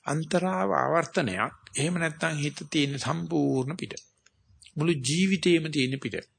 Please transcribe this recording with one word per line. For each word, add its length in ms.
අන්තරාව 680
ආවර්තනයක්. 800
එහෙම 260
නැත්නම් 400
හිත 300
තියෙන 340
සම්පූර්ණ 800
පිට. 160
මුළු 260
ජීවිතේම 760
තියෙන 260
පිට. 220